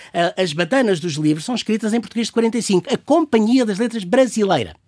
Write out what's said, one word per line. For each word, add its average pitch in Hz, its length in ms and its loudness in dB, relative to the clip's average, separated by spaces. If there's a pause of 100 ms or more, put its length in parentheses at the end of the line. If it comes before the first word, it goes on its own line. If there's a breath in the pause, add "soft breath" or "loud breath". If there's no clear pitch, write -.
(140)
eh, 175 240 -2
as 185 160 -2
badanas 175 460 0
dos 165 140 -6
livros 151 300 0
são 247 120 -6
escritas 214 380 -4
em 240 60 0
português 226 280 -6
de - 60 -14
quarenta 226 260 0
e - 20 -2
cinco. 196 320 0
A - 20 2
Companhia 254 680 2
das 202 140 -2
Letras 233 240 -4
Brasileira, 185 720 0 (120)